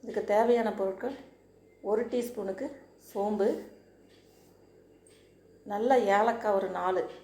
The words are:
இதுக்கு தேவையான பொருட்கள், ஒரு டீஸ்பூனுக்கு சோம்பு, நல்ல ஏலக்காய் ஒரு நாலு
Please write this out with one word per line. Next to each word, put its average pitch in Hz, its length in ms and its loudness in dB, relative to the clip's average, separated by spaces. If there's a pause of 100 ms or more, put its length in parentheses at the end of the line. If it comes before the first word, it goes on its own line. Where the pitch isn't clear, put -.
இதுக்கு 226 200 -6 (100)
தேவையான 226 360 4 (100)
பொருட்கள், 196 400 -6 (720)
ஒரு 220 220 0
டீஸ்பூனுக்கு 233 560 -6 (420)
சோம்பு, 208 400 0 (2250)
நல்ல 220 180 0 (260)
ஏலக்காய் 220 440 2
ஒரு 185 180 -4
நாலு 180 260 0 (200)